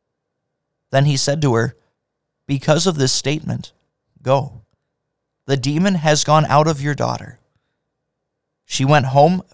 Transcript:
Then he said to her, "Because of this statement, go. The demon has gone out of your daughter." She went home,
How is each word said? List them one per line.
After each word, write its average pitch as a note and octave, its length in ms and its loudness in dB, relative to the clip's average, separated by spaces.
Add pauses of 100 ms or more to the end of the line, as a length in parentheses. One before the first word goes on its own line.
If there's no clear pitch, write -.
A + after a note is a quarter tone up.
(880)
Then C#3 160 2
he D3 100 2
said C#3+ 280 -2
to C3 100 2
her, A#2 240 0 (720)
"Because D3+ 400 0
of F3+ 80 0
this C3+ 180 0
statement, - 580 -6 (500)
go. C3+ 420 -2 (840)
The C#3 100 0
demon D3+ 400 0
has D3+ 280 0
gone D#3 240 2
out D3+ 200 2
of D3+ 140 -2
your C#3+ 140 -4
daughter." A#2 440 -8 (1300)
She - 180 -4
went C3+ 240 2
home, D3 360 2 (100)